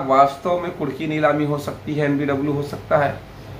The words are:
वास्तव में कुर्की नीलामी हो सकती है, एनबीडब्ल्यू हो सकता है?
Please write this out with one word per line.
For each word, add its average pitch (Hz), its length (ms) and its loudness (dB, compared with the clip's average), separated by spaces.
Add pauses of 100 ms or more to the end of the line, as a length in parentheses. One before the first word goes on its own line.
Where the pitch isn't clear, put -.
वास्तव 139 600 4
में 175 120 -4
कुर्की 143 340 -6
नीलामी 151 380 2
हो 143 160 0
सकती 147 340 -6
है, 147 100 0
एनबीडब्ल्यू 143 480 0
हो 143 120 -2
सकता - 340 0
है? 143 160 0 (460)